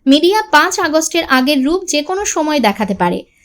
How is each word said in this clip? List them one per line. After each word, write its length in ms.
মিডিয়া 360
পাঁচ 380
আগস্টের 440
আগের 400
রূপ 200
যে 180
কোনো 220
সময় 360
দেখাতে 340
পারে। 280